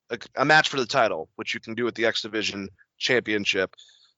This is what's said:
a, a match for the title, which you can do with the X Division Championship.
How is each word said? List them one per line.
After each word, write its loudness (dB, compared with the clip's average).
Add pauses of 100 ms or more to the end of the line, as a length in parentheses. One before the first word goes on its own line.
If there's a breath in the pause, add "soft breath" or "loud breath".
a, -8 (180)
a 2
match 6
for -4
the 0
title, 0
which -8
you -8
can -10
do -2
with -2
the 0
X 0
Division -4 (260 soft breath)
Championship. 0 (400 soft breath)